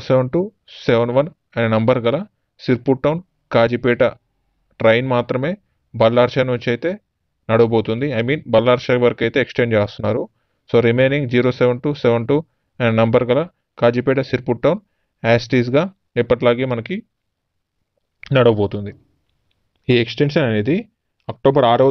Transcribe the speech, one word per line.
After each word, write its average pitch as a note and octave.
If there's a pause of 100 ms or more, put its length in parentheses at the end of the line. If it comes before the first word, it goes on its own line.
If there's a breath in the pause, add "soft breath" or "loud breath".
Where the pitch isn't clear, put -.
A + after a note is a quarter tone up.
సెవెన్ C3
టూ E3+ (460)
సెవెన్ A#2+
వన్ C#3+ (280)
అనే A#2
నంబర్ A#2
గల A#2 (480)
సిర్పూర్ B2+
టౌన్ D#3 (340)
కాజీపేట A#2+ (800)
ట్రైన్ A2+
మాత్రమే B2+ (500)
బల్లార్షా B2
నుంచి B2
అయితే A#2+ (600)
నడవబోతుంది. A2+ (100)
I A2+
mean D3 (120)
బల్లార్షా B2
వరకు A#2+
అయితే A#2+
ఎక్స్‌టెండ్ A#2
చేస్తున్నారు. G#2+ (460)
So A#2
రిమైనింగ్ C3
జీరో B2
సెవెన్ B2
టూ D3 (100)
సెవెన్ A#2
టూ C#3 (440)
అనే A#2 (100)
నంబర్ A#2
గల C3+ (400)
కాజీపేట B2+
సిర్పూర్ B2+
టౌన్ F3 (400)
as A#2
it -
is-గా B2 (380)
ఎప్పటిలాగే A#2+
మనకి A#2 (1400)
నడవబోతుంది. G#2 (960)
ఈ B2
ఎక్స్‌టెన్షన్ D3
అనేది A2 (560)
అక్టోబర్ C3+
ఆరవ C3